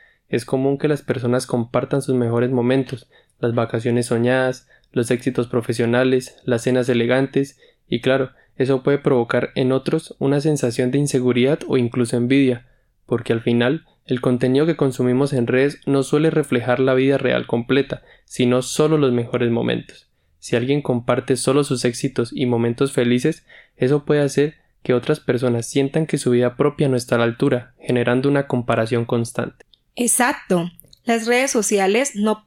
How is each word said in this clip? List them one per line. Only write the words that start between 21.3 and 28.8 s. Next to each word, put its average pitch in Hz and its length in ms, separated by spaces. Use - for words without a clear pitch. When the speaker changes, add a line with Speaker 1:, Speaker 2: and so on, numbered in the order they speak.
Speaker 1:
solo 139 260
sus 139 220
éxitos 120 460
y 135 140
momentos 120 460
felices, 127 560
eso 143 280
puede 147 160
hacer 143 360
que 127 100
otras 123 260
personas 120 480
sientan 143 380
que 147 140
su - 100
vida 123 260
propia 147 320
no 131 80
está 123 200
a - 20
la 117 60
altura, 120 560
generando 123 500
una 143 160
comparación 120 600